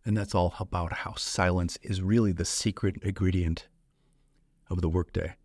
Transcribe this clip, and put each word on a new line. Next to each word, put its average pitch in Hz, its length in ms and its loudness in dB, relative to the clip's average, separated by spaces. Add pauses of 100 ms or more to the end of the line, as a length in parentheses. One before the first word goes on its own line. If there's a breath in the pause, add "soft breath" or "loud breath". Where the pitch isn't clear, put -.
And 107 120 2
that's 101 180 -2
all 90 240 4
about 87 340 -4
how - 220 -8
silence 90 680 0
is 92 220 -4
really 104 300 4
the 87 120 -2
secret - 580 -2
ingredient 92 680 0 (1000)
of 90 120 -2
the 87 80 2
workday. 82 560 -2